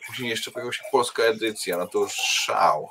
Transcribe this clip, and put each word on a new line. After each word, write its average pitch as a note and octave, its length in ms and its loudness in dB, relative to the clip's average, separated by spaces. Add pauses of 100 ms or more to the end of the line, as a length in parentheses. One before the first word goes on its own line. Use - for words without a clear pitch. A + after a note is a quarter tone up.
Później B2 240 -6
jeszcze A2 200 -4
pojawiła B2 220 -8
się - 100 -8 (100)
polska - 300 2
edycja, A2 560 0
no F2+ 80 -2
to G#2 120 -2
już G2+ 140 2
szał. - 800 2